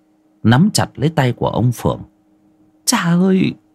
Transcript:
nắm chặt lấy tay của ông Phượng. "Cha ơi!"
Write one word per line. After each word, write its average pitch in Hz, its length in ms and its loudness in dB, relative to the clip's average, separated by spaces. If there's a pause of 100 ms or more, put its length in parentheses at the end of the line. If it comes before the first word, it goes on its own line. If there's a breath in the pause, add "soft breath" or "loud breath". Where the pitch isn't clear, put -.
(420)
nắm 135 300 4
chặt - 220 -2
lấy 139 160 -2
tay 131 220 0
của - 160 -6
ông 120 240 -2
Phượng. - 280 -4 (840)
"Cha - 140 -2
ơi!" 180 560 0 (200)